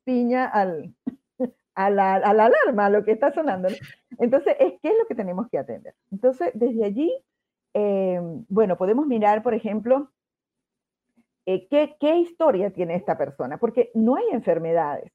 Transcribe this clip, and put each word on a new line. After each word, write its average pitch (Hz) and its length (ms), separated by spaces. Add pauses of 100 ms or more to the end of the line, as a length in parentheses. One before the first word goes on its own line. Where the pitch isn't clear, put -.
piña 254 420
al, 185 480 (120)
<laughs> - 500 (200)
a 190 160
la, 190 240
a 202 180
la 214 120
alarma, 254 420
a - 20
lo 202 160
que 214 60
está 220 220
sonando, 190 360
¿no? 214 60 (420)
Entonces, 277 420
es, - 220
¿qué 311 80
es 427 100
lo 453 80
que 247 80
tenemos 196 340
que - 80
atender? - 360 (180)
Entonces, 254 420
desde 226 300
allí, 254 300 (600)
eh, 196 460 (300)
bueno, 196 280
podemos 226 300
mirar, 214 360
por 240 100
ejemplo, 220 560 (1400)
eh, 185 240
¿qué, 294 300
qué 311 180
historia 269 540
tiene 170 240
esta 180 220
persona? 139 400
Porque 233 380
no 226 200
hay 440 160
enfermedades. 165 840